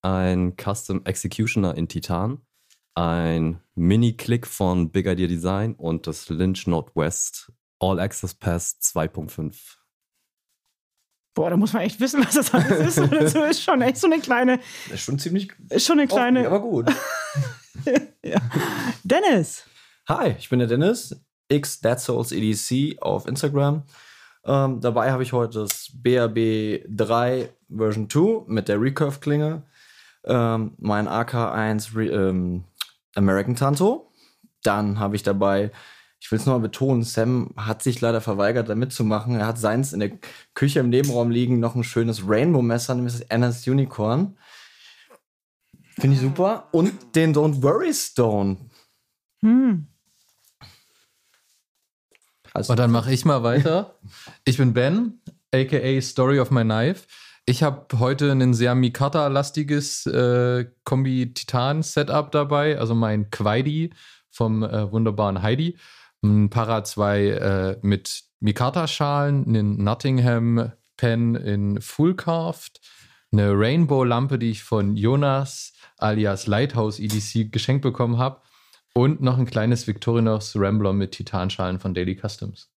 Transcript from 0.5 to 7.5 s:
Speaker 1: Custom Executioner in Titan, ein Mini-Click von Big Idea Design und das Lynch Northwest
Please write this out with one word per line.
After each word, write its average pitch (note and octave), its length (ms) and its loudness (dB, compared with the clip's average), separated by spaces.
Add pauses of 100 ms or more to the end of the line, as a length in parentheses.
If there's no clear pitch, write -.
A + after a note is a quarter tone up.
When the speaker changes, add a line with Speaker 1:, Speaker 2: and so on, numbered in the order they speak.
Speaker 1:
Custom - 500 -6
Executioner G2 680 -2
in E2+ 120 -4
Titan, F#2 500 -4 (560)
ein E2+ 640 -2 (140)
Mini-Click A2+ 720 0
von F2+ 460 -2
Big F#2+ 160 0
Idea F#2 180 0
Design F2+ 480 -2
und E2 320 -6
das - 240 -10
Lynch F2+ 380 -2
Northwest - 840 -4 (280)